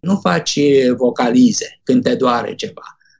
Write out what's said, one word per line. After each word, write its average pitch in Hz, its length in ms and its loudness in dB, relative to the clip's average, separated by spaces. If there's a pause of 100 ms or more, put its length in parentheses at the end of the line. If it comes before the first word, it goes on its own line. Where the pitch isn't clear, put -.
Nu 190 160 0
faci 175 420 -2 (380)
vocalize 123 840 0
când 127 200 0
te 123 120 0
doare 120 400 -2
ceva. - 420 -14 (240)